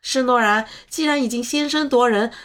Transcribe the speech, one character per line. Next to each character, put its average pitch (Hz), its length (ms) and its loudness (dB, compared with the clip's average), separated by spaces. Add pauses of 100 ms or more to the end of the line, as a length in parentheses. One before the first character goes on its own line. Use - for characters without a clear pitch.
施 - 220 -2
诺 247 180 2
然 220 260 2 (220)
既 320 160 -4
然 294 180 0
已 233 60 0
经 233 160 -4
先 294 240 -2
声 302 180 0
夺 247 220 4
人， 220 240 0 (120)